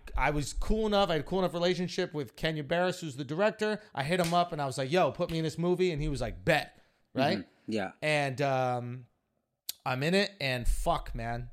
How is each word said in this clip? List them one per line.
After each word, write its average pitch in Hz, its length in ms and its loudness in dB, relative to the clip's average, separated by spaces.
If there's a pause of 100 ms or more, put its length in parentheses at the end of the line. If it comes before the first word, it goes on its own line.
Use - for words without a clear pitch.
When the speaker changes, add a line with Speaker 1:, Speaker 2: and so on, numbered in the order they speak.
(160)
Speaker 1:
I 131 140 2
was 147 240 -2
cool 220 320 2
enough. 202 240 4
I 165 40 2
had 151 80 0
a - 20 -12
cool 185 160 -2
enough 175 140 0
relationship 175 600 0
with 143 220 -6
Kenya 160 280 -2
Barris, 175 360 0
who's 147 160 -8
the 143 80 -6
director. 208 560 0 (140)
I 135 80 -2
hit 170 180 0
him 165 120 2
up 175 200 4
and 147 100 -2
I 139 40 0
was 127 120 -4
like, 135 120 -2
"Yo, 165 200 4
put 170 200 -2
me 165 80 -2
in 160 60 0
this 156 140 -4
movie." 175 320 2
And 147 100 -2
he 156 80 -2
was 131 140 -2
like, 107 220 -6
"Bet." 151 340 2 (360)
Right? 135 260 2
Speaker 2:
Mm-hmm. - 320 -12
Yeah. 98 180 0 (100)
Speaker 1:
And, 147 400 0
um, 127 640 -2 (840)
I'm 131 160 -2
in 170 120 2
it, 202 260 2
and 127 260 -2
fuck, - 480 2
man. 120 380 -6